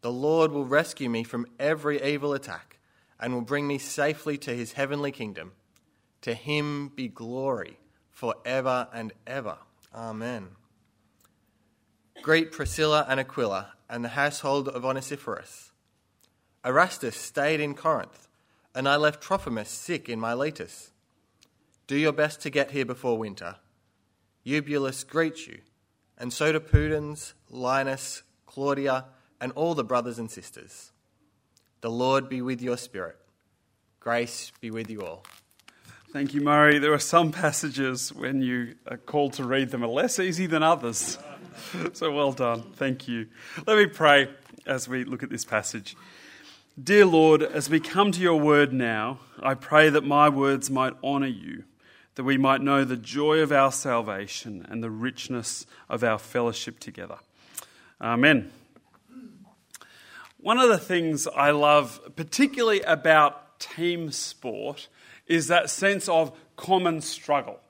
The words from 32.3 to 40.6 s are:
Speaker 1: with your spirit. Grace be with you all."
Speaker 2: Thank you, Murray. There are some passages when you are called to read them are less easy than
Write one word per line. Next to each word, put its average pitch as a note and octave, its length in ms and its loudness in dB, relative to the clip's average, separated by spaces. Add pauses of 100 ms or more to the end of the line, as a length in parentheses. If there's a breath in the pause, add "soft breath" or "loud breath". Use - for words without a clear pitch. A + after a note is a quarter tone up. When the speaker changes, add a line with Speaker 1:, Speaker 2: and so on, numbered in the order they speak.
Speaker 1:
with B2 200 -6
your B2 140 -4
spirit. F#2 400 -12 (840)
Grace A#2+ 580 -4
be A2+ 100 -10
with A2 200 -8
you G#2 160 -10
all." E2+ 180 -14 (880 soft breath)
Speaker 2:
Thank C#3 220 -4
you, C#3+ 80 0
Murray. D3 380 6
There D3 140 4
are C#3+ 60 2
some E3+ 320 4
passages C#3 800 -2
when C3+ 300 -4
you B2 340 -4 (120)
are B2 100 -10
called C#3+ 360 -2
to C3+ 120 -8
read C3 240 0
them A#2+ 160 -4
are - 20 -2
less D3+ 320 0
easy F#3 280 -2
than D#3 160 0